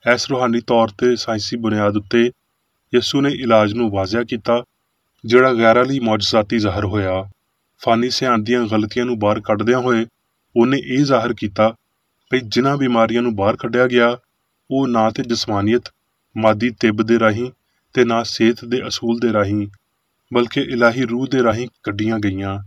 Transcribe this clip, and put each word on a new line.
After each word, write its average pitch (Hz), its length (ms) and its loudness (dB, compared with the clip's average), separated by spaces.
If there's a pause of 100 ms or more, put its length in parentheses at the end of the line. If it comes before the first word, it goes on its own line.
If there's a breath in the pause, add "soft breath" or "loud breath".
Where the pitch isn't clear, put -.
(140)
ਇਸ 120 160 -4
ਰੂਹਾਨੀ 123 320 0
ਤੌਰ 117 260 2
ਤੇ 120 280 0
ਸਾਇੰਸੀ 110 400 -6
ਬੁਨਿਆਦ 107 420 0
ਉੱਤੇ 117 340 0 (640)
ਯਿਸੂ 131 260 0
ਨੇ 139 80 0
ਇਲਾਜ 113 440 2
ਨੂੰ 117 160 -2
ਵਾਜ਼ਿਆ 101 340 -4
ਕੀਤਾ, 120 400 -2 (640)
ਜਿਹੜਾ 127 280 6
ਗੈਰਾਂ 113 320 4
ਲਈ 135 140 -2
ਮੌਜਜ਼ਾਤੀ 110 600 0
ਜ਼ਾਹਰ 101 260 -2
ਹੋਇਆ। 95 440 -2 (500)
ਫਾਨੀ 117 300 0
ਸਿਆਣ 123 280 0
ਦੀਆਂ 117 300 0
ਗਲਤੀਆਂ 110 380 -2
ਨੂੰ 123 140 -4
ਬਾਹਰ 104 220 0
ਕੱਢਦਿਆਂ 110 380 0
ਹੋਏ 120 260 0 (500)
ਉਹਨੇ 123 220 4
ਇਹ 135 280 0
ਜ਼ਾਹਰ 120 280 0
ਕੀਤਾ 110 420 -2 (560)
ਵੀ 131 80 2
ਜਿਨ੍ਹਾਂ 123 380 0
ਬਿਮਾਰੀਆਂ 117 440 2
ਨੂੰ 120 140 -2
ਬਾਹਰ 101 200 0
ਕੱਢਿਆ 123 320 0
ਗਿਆ, 120 300 2 (540)
ਉਹ 135 160 0
ਨਾ 113 220 2
ਤੇ 123 140 -8
ਜਿਸਮਾਨੀਅਤ, 113 680 -2 (440)
ਮਾਦੀ 110 320 2
ਤਿੱਬ 110 320 0
ਦੇ 117 180 2
ਰਾਹੀਂ 113 320 0 (420)
ਤੇ 123 120 4
ਨਾ 117 180 0
ਸਿਹਤ 113 420 0
ਦੇ 120 220 -6
ਅਸੂਲ 117 320 -4
ਦੇ 117 140 0
ਰਾਹੀਂ, 104 340 0 (680)
ਬਲਕਿ 120 280 0
ਇਲਾਹੀ 120 400 0
ਰੂਹ 123 260 -4
ਦੇ 131 160 0
ਰਾਹੀਂ 117 240 0 (160)
ਕੱਢੀਆਂ 107 360 -2
ਗਈਆਂ। 98 480 -4